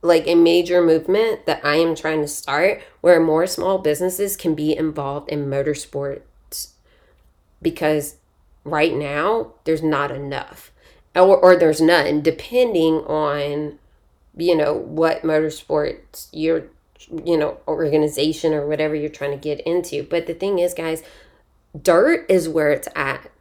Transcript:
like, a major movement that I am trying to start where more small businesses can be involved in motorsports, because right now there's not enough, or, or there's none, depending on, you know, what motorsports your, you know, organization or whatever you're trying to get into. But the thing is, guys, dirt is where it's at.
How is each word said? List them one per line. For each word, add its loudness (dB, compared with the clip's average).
like, 2
a 2
major 4
movement 0
that -4
I 2
am 2
trying -4
to -4
start -2
where 6
more 2
small -2
businesses -2
can -2
be -2
involved -6
in -6
motorsports, -8
because -2
right -2
now -4
there's -2
not 0
enough, -10
or, 8
or 8
there's 4
none, 4
depending 0
on, -4
you 0
know, 2
what -2
motorsports -4
your, -2
you 0
know, -2
organization -2
or -4
whatever -2
you're -6
trying -8
to -8
get -6
into. -4
But -4
the -8
thing -2
is, 0
guys, -6
dirt 4
is 4
where 0
it's -2
at. -6